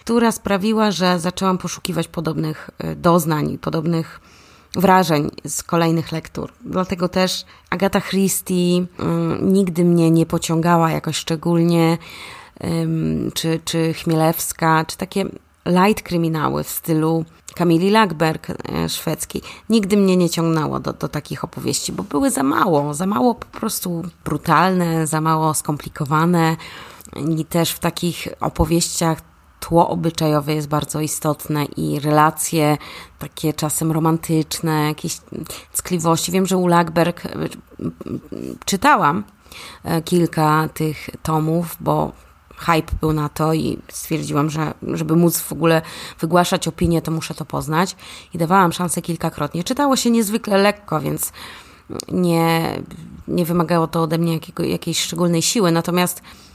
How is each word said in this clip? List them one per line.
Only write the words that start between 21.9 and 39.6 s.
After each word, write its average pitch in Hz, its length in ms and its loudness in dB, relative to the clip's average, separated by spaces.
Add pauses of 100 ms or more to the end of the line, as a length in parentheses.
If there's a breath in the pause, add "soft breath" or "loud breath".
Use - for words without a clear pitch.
bo 185 100 -6
były 277 280 0
za - 120 0
mało, 151 520 2
za 180 120 -4
mało 233 280 2
po - 120 -16
prostu 180 560 -6 (220)
brutalne, 165 800 2
za 156 140 -2
mało 156 340 2
skomplikowane 160 1000 2 (840 loud breath)
i 160 60 -2
też 165 260 0
w - 80 -8
takich - 500 -4 (120)
opowieściach 165 800 0 (440)
tło 170 260 4
obyczajowe 156 640 0
jest 151 140 -4
bardzo 151 320 -2
istotne 151 640 -2
i 147 360 -4
relacje 151 760 2 (400 loud breath)
takie 151 340 -4
czasem 160 400 -2
romantyczne, 160 960 0
jakieś 151 300 -6 (540 loud breath)
ckliwości. 170 600 -2
Wiem, 190 140 2
że 185 100 0
u 180 100 2
Lackberg, 170 600 2
e, - 40 -10 (1300)
czytałam, 196 600 2 (600 loud breath)